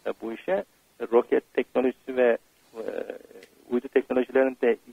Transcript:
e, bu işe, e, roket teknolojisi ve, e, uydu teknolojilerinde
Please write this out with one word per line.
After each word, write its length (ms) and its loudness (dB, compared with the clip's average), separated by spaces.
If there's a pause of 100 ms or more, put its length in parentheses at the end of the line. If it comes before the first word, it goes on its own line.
e, 160 -6
bu 120 -8
işe, 300 -4 (360)
e, 120 -8
roket 420 2
teknolojisi 640 -4
ve, 200 4 (380)
e, 80 -10 (840)
uydu 180 -2
teknolojilerinde 920 0 (160)